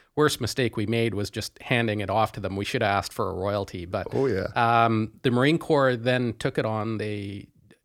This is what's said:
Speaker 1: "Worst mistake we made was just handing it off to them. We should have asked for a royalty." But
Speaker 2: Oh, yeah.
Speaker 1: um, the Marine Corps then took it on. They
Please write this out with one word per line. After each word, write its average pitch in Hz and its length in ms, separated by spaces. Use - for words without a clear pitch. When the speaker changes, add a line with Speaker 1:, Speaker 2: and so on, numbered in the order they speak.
Speaker 1:
"Worst 151 260
mistake 120 360
we 107 100
made 113 280
was 101 140
just - 320
handing 117 400
it 98 100
off 110 220
to - 80
them. 95 160
We 101 80
should 120 180
have 104 140
asked - 160
for 104 160
a 90 60
royalty." 98 500
But 92 280
Speaker 2:
Oh, 135 140
yeah. 98 280
Speaker 1:
um, 117 580
the 135 100
Marine 139 260
Corps 135 380
then 123 380
took - 220
it 139 80
on. 110 340
They 104 500